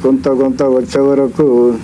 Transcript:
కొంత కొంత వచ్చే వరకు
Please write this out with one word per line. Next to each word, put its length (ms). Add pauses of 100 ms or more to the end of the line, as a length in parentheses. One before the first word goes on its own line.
కొంత 240
కొంత 360
వచ్చే 380
వరకు 720 (100)